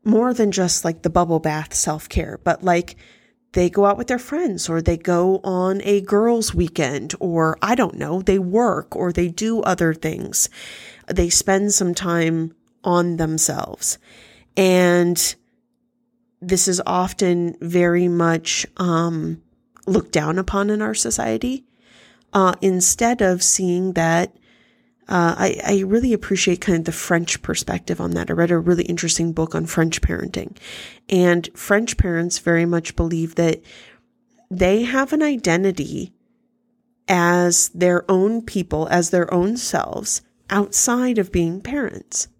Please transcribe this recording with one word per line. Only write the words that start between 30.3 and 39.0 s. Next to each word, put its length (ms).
and 460
French 420
parents 420
very 260
much 300
believe 400
that 260
they 320
have 280
an 80
identity 920
as 640
their 380
own 340
people, 460
as 220